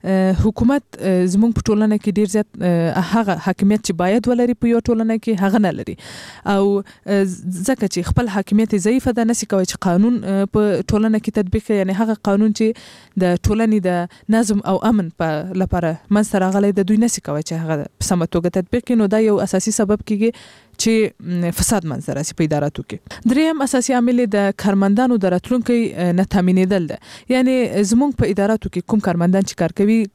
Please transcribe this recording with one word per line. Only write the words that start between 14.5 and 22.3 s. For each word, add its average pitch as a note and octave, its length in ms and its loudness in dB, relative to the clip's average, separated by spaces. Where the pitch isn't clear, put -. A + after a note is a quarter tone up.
او F#3+ 120 0
امن G#3 320 0
په E3 340 -4
لپاره F3 460 -2
منځته G#3 240 0
راغلی G3 360 2
ده، G3 120 0
دوی G#3+ 140 2
نسي A#3 240 0
کوی D3+ 200 -6
چې - 120 -8
هغه D#3+ 220 -2
په - 60 -4
سمه F3 200 0
توګه F3 220 -2
تطبیق F#3+ 400 -2
کړي. B3 80 0
نو G#3+ 120 2
دا G#3 100 0
یو G#3+ 220 2
اساسي G3 320 -2
سبب G#3 280 0
کیږي A3 220 0
چې، A3 420 2
م، F3 320 -4
فساد F#3+ 340 -2
منځته D3+ 240 -6
راسي C#3 240 -6